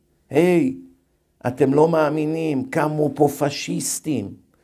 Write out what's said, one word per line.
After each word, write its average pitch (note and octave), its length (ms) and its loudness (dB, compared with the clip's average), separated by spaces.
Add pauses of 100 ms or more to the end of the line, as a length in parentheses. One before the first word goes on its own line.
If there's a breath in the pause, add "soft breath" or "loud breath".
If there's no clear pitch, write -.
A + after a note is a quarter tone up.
(300)
"היי, D#3 460 2 (720)
אתם C3 280 2
לא D3+ 140 6
מאמינים, D#3 840 -2
קמו D3+ 440 0
פה C#3+ 140 4 (100)
פשיסטים." C#3+ 960 -4 (300 soft breath)